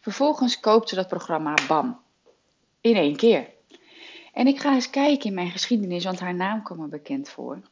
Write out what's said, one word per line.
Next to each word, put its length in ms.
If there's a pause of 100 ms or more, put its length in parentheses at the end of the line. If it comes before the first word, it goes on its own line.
Vervolgens 600
koopt 280
ze 60
dat 140
programma, 460 (140)
BAM, 320 (800)
in 160
één 200
keer. 340 (800)
En 140
ik 140
ga 140
eens 160
kijken 380
in 60
mijn 160
geschiedenis, 540
want 160
haar 140
naam 280
kwam 160
me 80
bekend 420
voor. 320 (120)